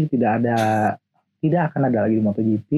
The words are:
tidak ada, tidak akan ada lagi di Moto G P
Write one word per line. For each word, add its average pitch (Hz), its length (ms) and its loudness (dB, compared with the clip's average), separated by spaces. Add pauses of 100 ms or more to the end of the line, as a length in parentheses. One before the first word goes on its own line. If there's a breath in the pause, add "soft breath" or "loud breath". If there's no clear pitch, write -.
(100)
tidak 117 200 0 (120)
ada, 120 140 0 (840)
tidak 165 320 0
akan 143 200 -4
ada 117 160 0
lagi 110 120 2
di 107 80 0
Moto 104 160 -2
G 110 160 0
P - 200 -14